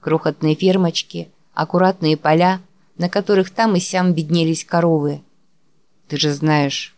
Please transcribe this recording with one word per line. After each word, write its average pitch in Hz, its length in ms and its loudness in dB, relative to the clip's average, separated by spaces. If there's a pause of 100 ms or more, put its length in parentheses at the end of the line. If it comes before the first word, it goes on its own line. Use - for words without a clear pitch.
Крохотные 156 540 -2
фермочки, 180 760 -2 (240)
аккуратные 175 640 0
поля, 175 440 2 (380)
на 175 100 -2
которых 190 420 0
там 220 260 0
и 180 40 2
сям 180 320 0
виднелись 160 520 0
коровы. 156 580 0 (880)
«Ты 147 100 -8
же 147 140 0
знаешь 143 640 -2